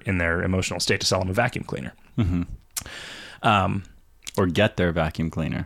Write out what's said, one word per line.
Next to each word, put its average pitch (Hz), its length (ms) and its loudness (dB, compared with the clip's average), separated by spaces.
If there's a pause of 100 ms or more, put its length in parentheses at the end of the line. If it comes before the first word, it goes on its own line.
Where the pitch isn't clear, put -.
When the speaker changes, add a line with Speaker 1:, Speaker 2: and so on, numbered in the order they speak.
Speaker 1:
in 95 140 0
their 85 240 2
emotional 92 380 0
state 98 200 2
to - 60 -2
sell 95 140 2
them 92 100 -2
a - 20 -2
vacuum 117 320 0
cleaner. - 300 -8 (240)
Speaker 2:
Mm-hmm. 87 240 2 (1000)
Speaker 1:
Um, 98 420 2 (520)
Speaker 2:
Or 98 120 4
get 98 280 2
their 87 160 4
vacuum 80 380 0
cleaner. 62 360 -4